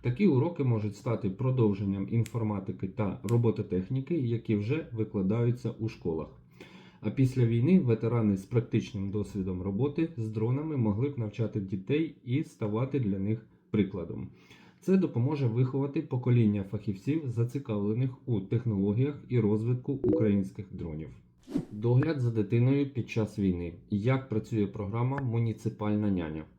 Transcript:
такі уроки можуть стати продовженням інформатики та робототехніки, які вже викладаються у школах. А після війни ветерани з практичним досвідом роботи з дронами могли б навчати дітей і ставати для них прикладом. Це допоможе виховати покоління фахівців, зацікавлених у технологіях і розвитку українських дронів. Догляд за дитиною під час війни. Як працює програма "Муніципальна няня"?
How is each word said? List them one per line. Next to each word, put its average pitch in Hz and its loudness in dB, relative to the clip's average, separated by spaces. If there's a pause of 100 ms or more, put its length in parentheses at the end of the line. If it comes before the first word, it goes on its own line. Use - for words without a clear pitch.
такі 156 2
уроки 139 2
можуть 107 0
стати 107 -2
продовженням 101 0
інформатики 104 -2
та 95 -4
робототехніки, 117 0
які 117 0
вже 135 -2
викладаються 110 0
у 110 -2
школах. 80 -4 (760)
А 107 -2
після 127 2
війни 123 6
ветерани 113 2
з 98 -8
практичним 101 0
досвідом 95 -4
роботи 139 0
з 110 -4
дронами 131 0
могли 113 2
б 117 -6
навчати 107 -4
дітей 135 -2 (100)
і 131 0
ставати 117 -2
для 101 0
них 107 -2 (260)
прикладом. 82 -2 (520)
Це 190 4
допоможе 139 2
виховати 135 0
покоління 120 4
фахівців, 110 -4
зацікавлених 117 -2 (140)
у 110 0
технологіях 110 0
і 123 2
розвитку 113 2
українських 104 0
дронів. 80 -10 (600)
Догляд 127 2
за 120 0
дитиною 123 2
під - -6
час 107 -2
війни. 87 0 (160)
Як 123 0
працює 110 0
програма 117 -2
"Муніципальна 107 0
няня"? 78 -2 (160)